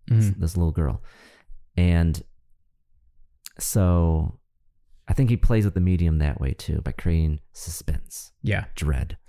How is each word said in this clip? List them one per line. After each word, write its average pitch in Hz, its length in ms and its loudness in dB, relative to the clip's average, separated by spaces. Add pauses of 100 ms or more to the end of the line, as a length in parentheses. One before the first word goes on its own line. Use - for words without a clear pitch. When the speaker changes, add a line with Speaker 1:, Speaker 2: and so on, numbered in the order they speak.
Speaker 1:
this, 110 180 4
Speaker 2:
Mm-hmm. 95 160 -2
Speaker 1:
this 82 160 -2
little 82 160 0
girl. 71 280 -2 (760)
And 85 440 4 (1400)
so 85 800 2 (680)
I - 60 -2
think 131 160 2
he 117 80 2
plays 110 260 4
with 101 120 0
the 92 40 0
medium 87 380 2
that 73 240 0
way 67 120 -2
too, - 280 -6
by - 100 -6
creating 80 480 0 (140)
suspense. - 880 -8
Speaker 2:
Yeah. 104 240 -4 (100)
Speaker 1:
Dread. 71 420 -4 (120)